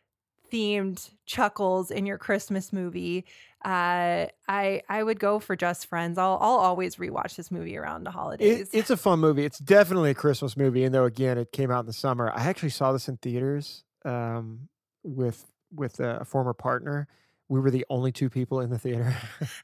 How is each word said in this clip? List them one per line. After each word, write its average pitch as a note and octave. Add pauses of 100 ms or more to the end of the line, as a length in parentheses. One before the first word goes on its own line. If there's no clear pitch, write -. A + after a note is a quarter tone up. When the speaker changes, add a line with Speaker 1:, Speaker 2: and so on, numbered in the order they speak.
(520)
Speaker 1:
themed G#3 (160)
chuckles F#3+
in G3
your G3
Christmas G3
movie, F3+ (400)
uh, F3 (220)
I, G3
I G#3+
would A3
go G#3
for G3
Just F3
Friends. E3+
I'll, F#3
I'll A#3+
always F#3
rewatch -
this E3+
movie E3+
around D#3
the -
Speaker 2:
It, -
Speaker 1:
holidays. G3
Speaker 2:
it's A3
a A#3+
fun F3+
movie. D3+
It's D3
definitely F3+
a C3+
Christmas C3+
movie, C3
even C3
though, C3
again, B2
it A#2+
came C3+
out B2
in A2+
the A2+
summer. A#2+
I A#2
actually E3+
saw C3+
this C3+
in C3
theaters, C3+ (200)
um, A#2 (340)
with, B2+ (300)
with C#3+
a A#2+
former B2+
partner. C#3 (400)
We C3+
were C3+
the B2+
only B2+
two B2+
people C3
in B2
the A#2+
theater. A#2+ (240)
<laughs> -